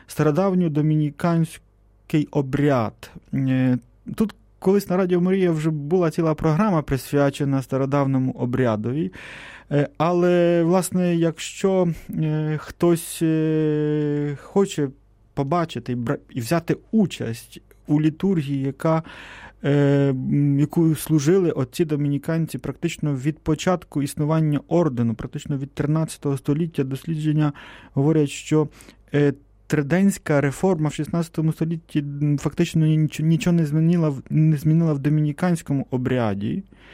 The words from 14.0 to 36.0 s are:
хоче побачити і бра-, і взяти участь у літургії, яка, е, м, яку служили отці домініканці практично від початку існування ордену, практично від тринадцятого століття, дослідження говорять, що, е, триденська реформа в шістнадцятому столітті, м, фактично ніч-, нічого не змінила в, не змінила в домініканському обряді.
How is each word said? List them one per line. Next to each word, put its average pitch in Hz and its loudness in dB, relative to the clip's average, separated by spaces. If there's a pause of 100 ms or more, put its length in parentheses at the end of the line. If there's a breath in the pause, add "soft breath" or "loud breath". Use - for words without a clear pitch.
хоче 196 0 (460)
побачити 139 -2
і - -2
бра-, 123 -2 (120)
і 127 -8
взяти 165 -2 (140)
участь 117 -2 (260)
у 147 2
літургії, 151 0
яка, 160 0 (600 loud breath)
е, 139 0 (400)
м, 139 0
яку 160 2
служили 156 2
отці 139 -2
домініканці 147 -2
практично 147 -4
від 139 -4
початку 160 -2
існування 151 0
ордену, 123 0
практично 143 -8
від 139 -10
тринадцятого 147 -2
століття, 147 -2
дослідження 151 -2 (420 loud breath)
говорять, 147 2
що, 151 0 (460 loud breath)
е, 143 4 (340)
триденська 156 2
реформа 151 0
в 143 -6
шістнадцятому 160 -2
столітті, 165 -4
м, 143 0
фактично 160 0
ніч-, 156 2
нічого 165 2
не 165 2
змінила 160 2
в, 135 -4
не 156 4
змінила 156 2
в 143 -2
домініканському 151 0
обряді. 123 -2 (320 loud breath)